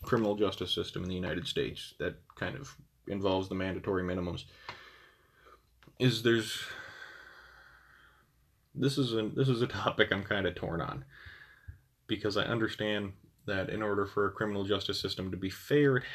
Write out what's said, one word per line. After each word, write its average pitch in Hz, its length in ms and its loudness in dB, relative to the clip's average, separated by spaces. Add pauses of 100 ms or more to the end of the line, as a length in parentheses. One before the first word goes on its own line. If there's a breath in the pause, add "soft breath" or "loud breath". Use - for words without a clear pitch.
criminal 107 320 2
justice 95 380 0
system 90 300 -4
in 92 60 -4
the 92 60 -4
United 87 320 -2
States - 520 -2
that 87 160 -2 (200)
kind 92 200 -6
of - 200 -12 (320)
involves 95 420 2
the 95 60 -2
mandatory 92 480 0
minimums, 90 400 -2 (1500 loud breath)
is 113 240 4
there's, 113 400 4 (2250 loud breath)
this 139 240 2
is 120 140 2
a, 110 160 2
this 135 200 2
is 120 140 2
a 117 40 2
topic 107 440 2
I'm 98 120 2
kinda 95 280 2
torn 90 280 -4
on, - 260 -4 (1000 loud breath)
because 104 320 0
I 101 60 2
understand 107 720 0 (340)
that 95 220 -2
in 104 120 -4
order 101 240 2
for 101 220 2
a 98 40 0
criminal 101 320 -2
justice 98 380 0
system 95 300 -4
to 92 60 -4
be 95 120 -2
fair, 139 480 4
it 123 60 0 (120)